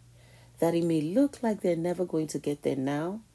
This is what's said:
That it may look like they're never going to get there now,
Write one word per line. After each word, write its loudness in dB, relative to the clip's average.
That 2
it 2
may 2
look 2
like 0
they're 2
never -2
going -2
to -6
get -4
there 0
now, -2